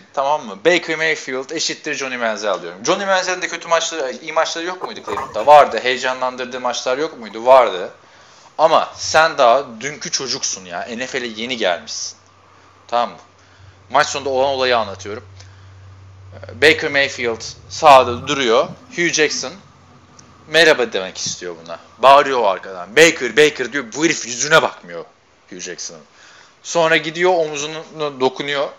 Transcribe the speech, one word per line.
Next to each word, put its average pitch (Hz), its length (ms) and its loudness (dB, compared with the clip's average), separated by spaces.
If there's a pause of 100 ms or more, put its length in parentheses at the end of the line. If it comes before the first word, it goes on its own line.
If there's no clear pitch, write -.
(140)
tamam 143 320 -2
mı, 98 180 -14
Baker 165 320 2
Mayfield 147 540 -6
eşittir 151 440 -6
Johnny 131 220 -8
Manziel 104 460 -4
diyorum. 90 220 -14
Johnny 190 200 0
Manziel'in 185 380 -2
de 165 60 -6
kötü 165 200 -12
maçları, 160 440 -2
iyi 156 200 -14
maçları 160 320 -4
yok 185 180 -8
muydu 107 240 -4
Cleveland'da? 107 400 -6
Vardı. 131 360 8
Heyecanlandırdığı 127 800 -4
maçlar 123 380 -4
yok 156 200 -6
muydu? 113 280 -8
Vardı. 117 440 6 (680)
Ama 147 380 2
sen 156 420 0
daha 131 420 2
dünkü 151 300 -10
çocuksun 123 540 -6
ya. 87 160 -10
N 120 260 -8
F 127 140 -6
L'e 120 60 -6
yeni 117 300 -8
gelmişsin. 87 600 -4 (720)
Tamam 117 220 -2
mı? 85 60 -20 (720)
Maç 143 160 2
sonunda 139 240 -6
olan 131 180 0
olayı 131 280 2
anlatıyorum. 104 480 -6 (1400)
Baker 156 280 4
Mayfield 131 520 -2 (260)
sahada 127 600 6
duruyor. 139 400 2 (220)
Hugh 170 220 -2
Jackson 147 400 -2 (960)
merhaba 156 440 4
demek 95 260 -8
istiyor - 460 -10
buna. 82 140 -14 (200)
Bağırıyor 135 420 6
o 107 60 2
arkadan. 95 500 -4
"Baker, 139 400 4
Baker." 139 360 2
diyor. 139 120 -6 (120)
Bu 147 80 -2
herif 151 220 -2
yüzüne 127 360 2
bakmıyor 87 420 -8 (460)
Hugh 92 100 -16
Jackson'ın. 85 420 -14 (600)
Sonra 160 340 0
gidiyor 160 380 0
omzuna 151 840 -6
dokunuyor 143 480 -2 (100)